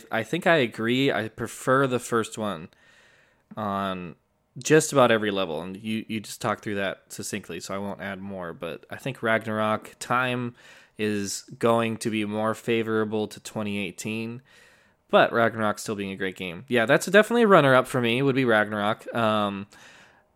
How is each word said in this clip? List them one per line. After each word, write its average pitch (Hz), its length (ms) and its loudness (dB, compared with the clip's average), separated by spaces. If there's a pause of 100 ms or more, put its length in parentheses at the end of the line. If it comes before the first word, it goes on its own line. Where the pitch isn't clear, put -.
(120)
I 113 120 -2
think 160 220 -4
I 170 120 6
agree. 123 520 0
I 110 200 -2
prefer 131 580 0
the 123 120 -2
first - 380 -2
one 98 300 -8 (880)
on 98 600 -4 (460)
just 151 300 4
about 127 180 6
every 107 220 2
level, 87 300 -2
and 95 160 -10
you, 110 320 -6
you 110 100 -6
just - 220 -14
talked 104 240 -4
through 104 100 -6
that 98 320 -6
succinctly, 95 540 -10
so - 120 -12
I 98 40 -6
won't 101 240 -10
add 98 180 -10
more, 92 320 -10
but 78 380 -10
I 98 80 -12
think - 260 -10
Ragnarok 110 760 0
time 123 560 -2 (420)
is 104 480 -4 (140)
going 117 380 2
to - 120 -4
be 107 160 -2
more 107 280 -2
favorable 110 720 0
to - 120 -16
twenty 104 380 -6
eighteen, 110 640 -8 (680)
but 175 220 6
Ragnarok 110 480 2
still 110 160 -6
being 98 160 -6
a 95 60 -10
great 95 180 -4
game. 92 320 -10
Yeah, 117 180 2
that's 139 200 4
definitely 214 380 4
a 220 40 6
runner-up 135 400 8
for 131 140 0
me, 117 200 2
would 139 140 2
be 135 80 2
Ragnarok. 107 720 2
Um, 107 520 0 (680)